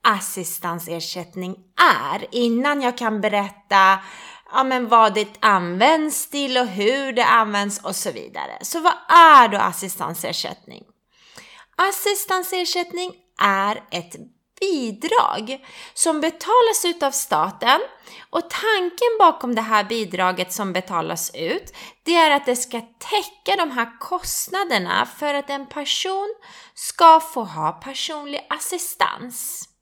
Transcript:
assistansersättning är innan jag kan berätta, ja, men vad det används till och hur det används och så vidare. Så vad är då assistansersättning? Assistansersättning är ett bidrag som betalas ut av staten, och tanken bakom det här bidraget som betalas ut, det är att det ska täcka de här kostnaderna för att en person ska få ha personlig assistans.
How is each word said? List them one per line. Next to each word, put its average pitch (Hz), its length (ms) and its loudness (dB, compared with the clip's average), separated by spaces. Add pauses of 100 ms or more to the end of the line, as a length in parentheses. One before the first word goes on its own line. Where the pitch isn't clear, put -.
assistansersättning 180 1500 -6 (560)
är 196 200 -6
innan 247 500 0
jag 247 160 -2
kan 220 240 -4
berätta, 196 760 2 (520)
ja, 262 120 0
men 254 240 -2
vad 220 260 6
det 208 140 -2 (120)
används 214 880 2
till 277 280 -2
och 247 100 0
hur 240 460 -2
det 233 120 2
används 208 580 0
och 196 120 -6
så - 160 -6
vidare. 78 500 -12
Så - 180 -8
vad 339 140 2 (160)
är 302 380 10
då 202 100 -2
assistansersättning? - 1300 -6 (920)
Assistansersättning 359 1400 -2 (300)
är 202 500 0
ett 175 240 -10 (460)
bidrag 269 1040 -2 (280)
som 311 280 0
betalas 415 640 2
ut 339 180 -2
av 269 80 0
staten, 202 680 0 (500)
och 339 200 -4
tanken 427 680 -2
bakom 320 360 4
det 220 60 -2
här 220 220 2
bidraget 185 680 -4
som 190 200 -6
betalas 170 640 -6
ut, 175 380 -6 (300)
det 330 120 0
är 320 160 6
att 285 140 0
det 254 100 0
ska 240 260 -8
täcka - 760 -6
de 330 140 -2
här 240 280 -6
kostnaderna 240 1080 -2 (100)
för 294 160 -4
att 285 160 -6
en 277 160 -8
person 381 680 -6 (380)
ska - 460 6
få 254 240 -6
ha 156 280 -4
personlig 285 800 -10
assistans. - 1160 -6 (160)